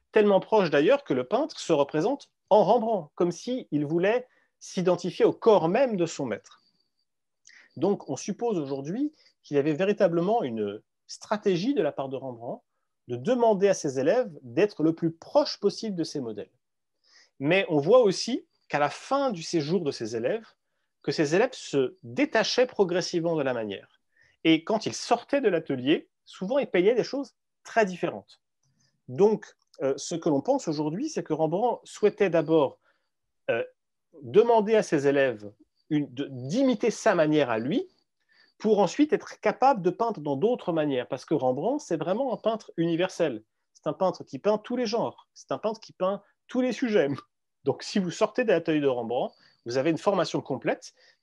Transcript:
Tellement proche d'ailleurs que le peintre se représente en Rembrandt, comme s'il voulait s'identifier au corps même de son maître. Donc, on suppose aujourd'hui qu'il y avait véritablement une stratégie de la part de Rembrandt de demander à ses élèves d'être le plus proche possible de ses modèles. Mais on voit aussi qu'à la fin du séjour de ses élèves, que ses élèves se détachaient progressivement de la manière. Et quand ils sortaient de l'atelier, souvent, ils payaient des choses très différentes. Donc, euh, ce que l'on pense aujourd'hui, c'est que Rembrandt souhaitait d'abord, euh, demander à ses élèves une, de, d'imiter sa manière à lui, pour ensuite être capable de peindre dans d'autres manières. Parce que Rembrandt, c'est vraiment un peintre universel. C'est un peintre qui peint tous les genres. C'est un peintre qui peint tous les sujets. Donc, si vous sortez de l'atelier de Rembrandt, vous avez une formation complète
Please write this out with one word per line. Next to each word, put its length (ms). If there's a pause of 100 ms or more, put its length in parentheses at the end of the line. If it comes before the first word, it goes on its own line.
(120)
Tellement 260
proche 320
d'ailleurs 320
que 120
le 100
peintre 340
se 140
représente 580 (200)
en 120
Rembrandt, 520
comme 180
s'il 540
voulait 420 (320)
s'identifier 640
au 80
corps 360
même 280
de 100
son 200
maître. 360 (1120)
Donc, 320
on 80
suppose 420
aujourd'hui 540 (300)
qu'il 140
y 40
avait 120
véritablement 680
une 400 (240)
stratégie 680
de 100
la 100
part 180
de 60
Rembrandt 460 (460)
de 80
demander 520
à 60
ses 240
élèves 320 (120)
d'être 400
le 120
plus 180
proche 480
possible 360
de 80
ses 160
modèles. 300 (880)
Mais 300
on 100
voit 220
aussi 460 (220)
qu'à 100
la 120
fin 400
du 120
séjour 400
de 100
ses 220
élèves, 320 (560)
que 100
ses 240
élèves 160
se 500
détachaient 640
progressivement 720
de 60
la 120
manière. 460 (420)
Et 220
quand 220
ils 80
sortaient 460
de 80
l'atelier, 600 (160)
souvent, 340
ils 80
payaient 300
des 80
choses 320 (260)
très 240
différentes. 540 (640)
Donc, 400 (360)
euh, 140
ce 200
que 120
l'on 120
pense 260
aujourd'hui, 420
c'est 140
que 100
Rembrandt 520
souhaitait 460
d'abord, 480 (720)
euh, 120 (600)
demander 520
à 80
ses 240
élèves 460 (380)
une, 220
de, 160
d'imiter 600
sa 240
manière 360
à 80
lui, 300 (720)
pour 200
ensuite 340
être 280
capable 420
de 80
peindre 300
dans 160
d'autres 360
manières. 360
Parce 160
que 100
Rembrandt, 500
c'est 140
vraiment 340
un 40
peintre 420
universel. 640 (300)
C'est 120
un 60
peintre 320
qui 140
peint 200
tous 180
les 100
genres. 480
C'est 180
un 60
peintre 220
qui 120
peint 300 (240)
tous 160
les 100
sujets. 360 (560)
Donc, 180
si 160
vous 120
sortez 340
de 80
l'atelier 280
de 60
Rembrandt, 480 (320)
vous 100
avez 140
une 80
formation 420
complète 540 (280)